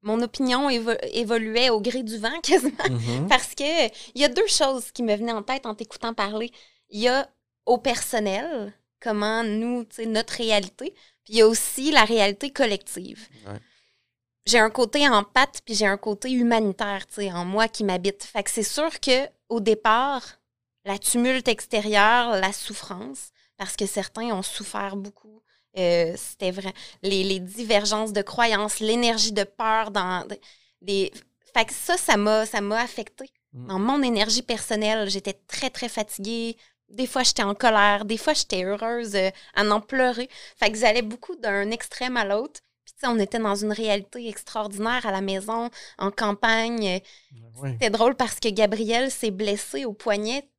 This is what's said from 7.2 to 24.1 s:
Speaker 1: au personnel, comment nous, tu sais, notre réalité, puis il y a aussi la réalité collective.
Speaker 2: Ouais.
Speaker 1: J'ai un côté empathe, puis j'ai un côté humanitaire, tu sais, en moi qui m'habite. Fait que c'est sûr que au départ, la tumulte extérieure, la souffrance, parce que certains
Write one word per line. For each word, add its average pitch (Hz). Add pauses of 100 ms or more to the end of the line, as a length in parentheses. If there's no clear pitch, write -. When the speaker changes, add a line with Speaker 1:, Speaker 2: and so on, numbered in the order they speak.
Speaker 1:
au 233
personnel, 226 (280)
comment 220
nous, 233
tu -
sais, 226
notre 226
réalité, 220 (320)
puis 214
il -
y 233
a 220
aussi 262
la 254
réalité 214
collective. 196 (180)
Speaker 2:
Ouais. 101 (840)
Speaker 1:
J'ai 240
un 220
côté 254
empathe, 254
puis 220
j'ai 208
un 196
côté 214
humanitaire, 220
tu -
sais, 202
en 175
moi 208
qui 220
m'habite. 185
Fait -
que -
c'est 220
sûr 311
que 269 (220)
au 226
départ, 226 (600)
la 196
tumulte 247
extérieure, 220
la 190
souffrance, 208 (280)
parce -
que 208
certains 220